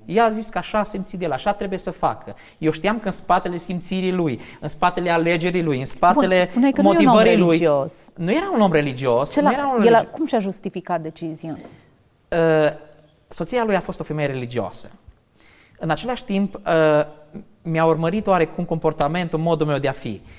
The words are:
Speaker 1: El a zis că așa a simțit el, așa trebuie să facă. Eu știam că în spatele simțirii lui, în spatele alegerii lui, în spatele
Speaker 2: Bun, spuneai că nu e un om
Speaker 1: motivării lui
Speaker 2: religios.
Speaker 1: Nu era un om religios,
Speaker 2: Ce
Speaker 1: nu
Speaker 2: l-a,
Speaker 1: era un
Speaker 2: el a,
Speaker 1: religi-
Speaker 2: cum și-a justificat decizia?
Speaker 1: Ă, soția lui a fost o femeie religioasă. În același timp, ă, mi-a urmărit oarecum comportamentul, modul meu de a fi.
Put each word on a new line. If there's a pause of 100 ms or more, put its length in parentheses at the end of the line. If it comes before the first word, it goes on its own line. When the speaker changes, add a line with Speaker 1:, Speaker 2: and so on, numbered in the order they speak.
Speaker 1:
El
a
zis
că
așa
a
simțit
el,
așa
trebuie
să
facă. (220)
Eu
știam
că
în
spatele
simțirii
lui, (200)
în
spatele
alegerii
lui,
în
spatele
Speaker 2:
Bun,
spuneai
că
nu
e
un
om
Speaker 1:
motivării
lui
Speaker 2:
religios.
Speaker 1:
Nu
era
un
om
religios,
Speaker 2:
Ce
Speaker 1:
nu
Speaker 2:
l-a,
Speaker 1:
era
un
Speaker 2:
el
a,
Speaker 1:
religi-
Speaker 2:
cum
și-a
justificat
decizia? (760)
Speaker 1:
Ă, (560)
soția
lui
a
fost
o
femeie
religioasă. (880)
În
același
timp,
ă, (560)
mi-a
urmărit
oarecum
comportamentul,
modul
meu
de
a
fi. (160)